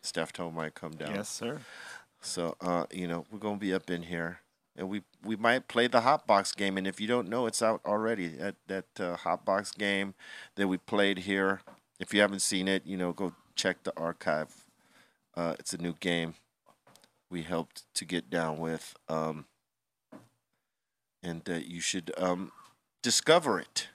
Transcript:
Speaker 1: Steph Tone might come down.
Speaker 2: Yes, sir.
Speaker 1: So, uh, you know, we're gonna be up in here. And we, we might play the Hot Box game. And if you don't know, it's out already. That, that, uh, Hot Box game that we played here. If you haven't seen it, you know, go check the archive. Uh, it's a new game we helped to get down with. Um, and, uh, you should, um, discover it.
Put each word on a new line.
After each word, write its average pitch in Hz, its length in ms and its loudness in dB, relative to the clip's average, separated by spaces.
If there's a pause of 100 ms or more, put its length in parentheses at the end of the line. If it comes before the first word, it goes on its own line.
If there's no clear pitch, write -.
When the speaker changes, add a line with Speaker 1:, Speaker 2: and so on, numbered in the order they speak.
Speaker 1:
Steph 82 300 -4
Tone 85 220 -6
might 80 200 -4
come 80 220 -10
down. 76 180 -6
Speaker 2:
Yes, 101 140 -4
sir. 123 320 -8 (600)
Speaker 1:
So, 85 380 -4
uh, 87 300 0
you 90 160 -6
know, 85 240 -4
we're 107 80 -12
gonna 104 200 -4
be 95 160 0
up 92 160 -2
in 85 140 -2
here. 85 360 -6 (360)
And 92 120 -6
we, 101 140 -6 (200)
we 110 140 -2
might 117 320 4
play 120 180 4
the 123 140 8
Hot 139 260 4
Box 98 260 6
game. 98 260 0
And 95 80 -2
if 95 140 -4
you 107 60 -2
don't 117 220 0
know, 120 180 0
it's 113 160 0
out 110 220 4
already. 104 440 0
That, 82 280 -6 (100)
that, 95 200 -6 (140)
uh, 87 160 -2
Hot - 280 -2
Box 101 280 2
game 98 420 0 (420)
that 98 120 2
we 92 100 2
played 101 400 2
here. 98 420 2 (400)
If 95 140 -6
you 104 60 8
haven't 98 220 6
seen 95 240 0
it, 95 200 2
you 95 100 -6
know, 90 160 0
go 90 220 -4 (200)
check - 300 0
the - 120 -2
archive. 80 680 -2 (720)
Uh, 85 220 -2
it's - 160 -8
a 85 40 -8
new 85 160 -4
game 85 400 0 (960)
we 87 120 -6
helped 82 400 -4 (120)
to - 100 -4
get 85 260 -2
down 80 280 0
with. 80 380 -6 (120)
Um, 78 380 -2 (1800)
and, 85 260 -8
uh, 90 60 -2
you 85 260 -8
should, 87 360 -4
um, 90 340 0 (520)
discover 135 580 4
it. - 340 -8